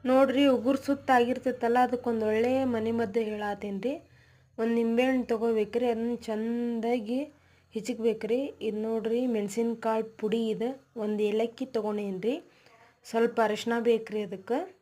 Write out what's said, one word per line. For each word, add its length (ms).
ನೋಡ್ರಿ, 340
ಉಗುರು 300
ಸುತ್ತ 320
ಆಗಿರ್ತೈತಲ್ಲ, 600
ಅದಕ್ಕೊಂದು 420
ಒಳ್ಳೆ 220
ಮನೆ 260
ಮದ್ದು 300
ಹೇಳಾತೇನ್ರಿ. 640
ಒಂದು 180
ನಿಂಬೆಹಣ್ಣು 520
ತಗೋಬೇಕ್ರಿ, 640
ಅದನ್ನ 220
ಚಂದಾಗಿ 920
ಹಿಚಕ್ಬೇಕ್ರಿ. 640
ಇದು 200
ನೋಡ್ರಿ, 340
ಮೆಣಸಿನಕಾಳು 720
ಪುಡಿ 200
ಇದು. 160
ಒಂದು 180
ಏಲಕ್ಕಿ 440
ತಗೊಂಡೇನ್ರಿ, 600
ಸ್ವಲ್ಪ 280
ಅರಿಶಿನ 260
ಬೇಕ್ರಿ 380
ಅದಕ್ಕೆ. 320